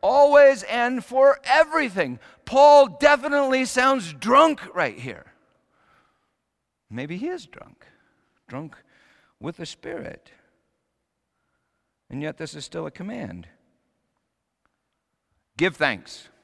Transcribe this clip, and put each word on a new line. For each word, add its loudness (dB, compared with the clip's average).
Always 6
and -6
for 2
everything. -2
Paul 6
definitely 0
sounds -2
drunk 2
right -4
here. -16
Maybe -12
he -10
is -14
drunk. -20
Drunk -16
with -14
the -14
Spirit. -18
And -12
yet -12
this -14
is -16
still -14
a -14
command. -14
Give -2
thanks. -6